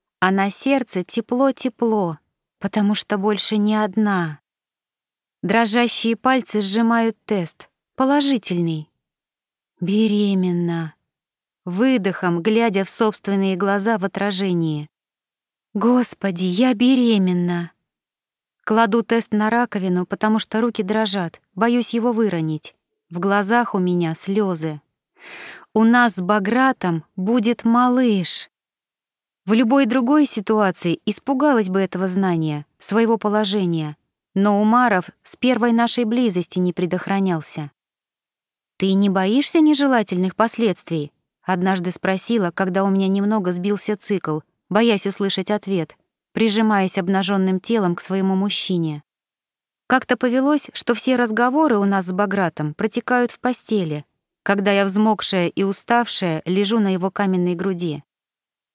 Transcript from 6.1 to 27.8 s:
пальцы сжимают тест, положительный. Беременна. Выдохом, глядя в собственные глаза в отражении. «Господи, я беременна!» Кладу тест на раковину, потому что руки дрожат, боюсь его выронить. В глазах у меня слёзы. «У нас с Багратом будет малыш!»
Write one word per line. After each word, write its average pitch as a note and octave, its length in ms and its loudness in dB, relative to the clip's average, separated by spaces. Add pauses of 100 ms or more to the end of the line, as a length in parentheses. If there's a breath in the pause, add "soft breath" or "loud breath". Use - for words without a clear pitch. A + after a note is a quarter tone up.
пальцы B3+ 420 0
сжимают A3+ 640 0
тест, - 460 -6 (260)
положительный. A3+ 960 0 (880)
Беременна. F#3 1120 0 (680)
Выдохом, F#3 800 0
глядя G#3+ 400 2
в F#3 60 -6
собственные G3 680 -2
глаза G3+ 420 0
в F3+ 60 -6
отражении. F3+ 840 -2 (840)
«Господи, G3+ 720 0
я A3+ 280 2
беременна!» F#3+ 1000 2 (920)
Кладу A3+ 400 2
тест A#3 280 -2
на G#3+ 200 0
раковину, F#3+ 560 0
потому A3 320 0
что - 200 -4
руки A3+ 220 -2
дрожат, G3+ 580 -2 (140)
боюсь A#3 400 0
его A#3 200 0
выронить. E3+ 640 -2 (360)
В F3 80 -6
глазах G3+ 560 2
у - 20 0
меня F3 380 0
слёзы. E3+ 640 -2 (960 loud breath)
«У A3 80 4
нас A#3+ 320 4
с - 40 -2
Багратом G#3 840 0 (120)
будет A3+ 480 0
малыш!» A#3+ 880 2 (960)